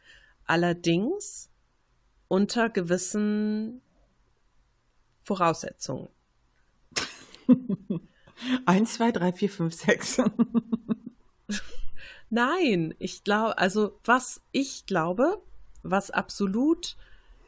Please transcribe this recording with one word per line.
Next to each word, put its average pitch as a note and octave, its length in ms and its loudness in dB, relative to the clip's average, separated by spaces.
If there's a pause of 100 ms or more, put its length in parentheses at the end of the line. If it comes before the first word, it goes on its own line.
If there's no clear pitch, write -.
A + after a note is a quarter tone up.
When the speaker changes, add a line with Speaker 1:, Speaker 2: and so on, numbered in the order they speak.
(460)
Speaker 1:
Allerdings F3 1040 0 (760)
unter G#3 420 2
gewissen G#3+ 1120 -2 (1400)
Voraussetzungen. - 840 -4 (1400)
Speaker 2:
<laughs> B3 600 0 (560)
Eins, G3 300 4
zwei, A#3 160 2
drei, F3+ 200 0
vier, G3 180 -2
fünf, E3 260 -4
sechs. - 500 0
<laughs> G#3+ 40 2 (2000)
Speaker 1:
Nein, A#3+ 720 2
ich - 240 -8
glaub-, G#3+ 340 0
also G3+ 460 0
was B3 380 2 (100)
ich - 340 -4
glaube, G3 560 0 (420)
was F#3+ 280 -2
absolut A#3 840 0 (520)